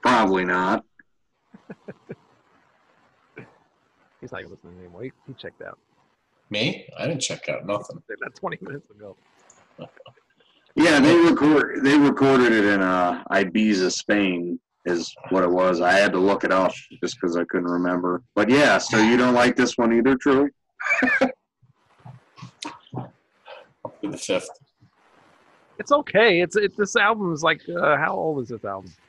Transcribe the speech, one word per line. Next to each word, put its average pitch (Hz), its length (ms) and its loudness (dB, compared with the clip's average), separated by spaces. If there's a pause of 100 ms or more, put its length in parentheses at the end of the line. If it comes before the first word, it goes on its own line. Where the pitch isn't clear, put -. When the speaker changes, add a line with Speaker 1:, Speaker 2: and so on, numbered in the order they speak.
Speaker 1:
Probably 95 440 0
not. 92 380 -2 (840)
Speaker 2:
<laughs> - 360 -20 (2250)
He's 123 100 -18
not 95 100 -14
even 92 100 -20
listening 87 280 -20
anymore. 90 240 -20
He, 160 80 -16 (160)
he 135 60 -18
checked - 280 -18
out. - 160 -18 (720)
Speaker 3:
Me? 117 380 -6 (100)
I 104 100 -6
didn't 156 140 -6
check - 280 -10
out 69 160 -8
nothing. 98 420 -10
Speaker 2:
They 107 80 -14
did - 60 -20
that 143 140 -14
twenty 170 260 -10
minutes 143 300 -16
ago. 104 240 -20 (640)
<laughs> - 80 -18 (880)
Speaker 1:
Yeah, 151 220 6
they 151 160 6
record-, 147 680 4
they 139 120 6
recorded 135 540 4
it 107 140 4
in, 101 160 2
uh, 90 500 0
Ibiza, 98 600 0
Spain, 90 680 -2 (240)
is 87 320 -4 (140)
what 92 160 0
it 87 40 2
was. 90 300 2
I 87 140 2
had 98 180 4
to 92 80 -2
look 98 240 2
it 95 80 -2
up 92 220 2 (280)
just 87 200 -8
'cause 85 160 -4
I 85 80 -2
couldn't 87 260 -4
remember. 90 500 -2 (140)
But 104 140 0
yeah, 131 280 4
so - 200 -2
you 110 180 4
don't 123 180 2
like 123 220 2
this 123 220 0
one 117 160 0
either, 123 240 2
True? 139 320 0 (520)
<laughs> 254 280 0 (2750)
Speaker 3:
The 95 160 -10
fifth. - 320 -6 (1300)
Speaker 2:
It's - 120 -2
okay. 214 500 2
It's, 175 140 -4
it, 202 220 -2
this 202 180 -2
album 208 380 0
is 147 100 -8
like, 160 260 0
uh, 156 280 0
how 165 160 -2
old 160 300 -6
is 110 60 -14
this 117 160 -12
album? 98 260 -10 (180)